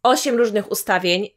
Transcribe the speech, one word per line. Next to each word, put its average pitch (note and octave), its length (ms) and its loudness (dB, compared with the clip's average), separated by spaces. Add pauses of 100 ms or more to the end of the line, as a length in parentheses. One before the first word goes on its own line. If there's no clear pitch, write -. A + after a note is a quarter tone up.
Osiem B3 340 2
różnych G#3+ 340 0
ustawień, F#3 680 -2